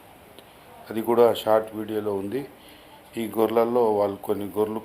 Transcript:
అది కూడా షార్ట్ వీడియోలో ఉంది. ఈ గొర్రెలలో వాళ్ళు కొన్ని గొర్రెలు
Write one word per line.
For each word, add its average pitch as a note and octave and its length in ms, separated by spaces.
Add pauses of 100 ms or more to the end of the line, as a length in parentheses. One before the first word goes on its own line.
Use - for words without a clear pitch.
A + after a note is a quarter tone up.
(880)
అది A2 200
కూడా A#2+ 160 (160)
షార్ట్ A2 360
వీడియోలో G#2+ 440
ఉంది. G#2+ 200 (800)
ఈ A#2 40 (120)
గొర్రెలలో A#2 480 (160)
వాళ్ళు G2+ 180 (100)
కొన్ని G2+ 280
గొర్రెలు G#2+ 300